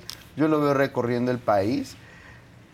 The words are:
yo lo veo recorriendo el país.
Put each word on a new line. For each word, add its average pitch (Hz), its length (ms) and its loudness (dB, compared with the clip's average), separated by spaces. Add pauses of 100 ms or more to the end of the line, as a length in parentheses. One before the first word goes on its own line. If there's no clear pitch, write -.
(380)
yo 151 100 2
lo 151 140 2
veo 143 120 2
recorriendo 123 560 0
el 123 100 -2
país. 113 580 0 (760)